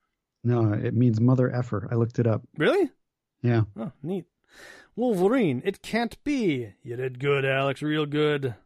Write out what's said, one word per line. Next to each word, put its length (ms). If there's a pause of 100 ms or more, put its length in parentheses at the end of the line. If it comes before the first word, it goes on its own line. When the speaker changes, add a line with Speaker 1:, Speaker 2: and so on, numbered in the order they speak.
(440)
Speaker 1:
No, 300
it 200
means 280
mother 320
effer. 380
I 40
looked 240
it 80
up. 160 (140)
Speaker 2:
Really? 320 (520)
Speaker 1:
Yeah. 220 (140)
Speaker 2:
Oh, 140 (120)
neat. 220 (720)
"Wolverine, 680
it 160
can't 420
be. 500 (100)
You 120
did 240
good, 260
Alex, 360
real 240
good. 500 (100)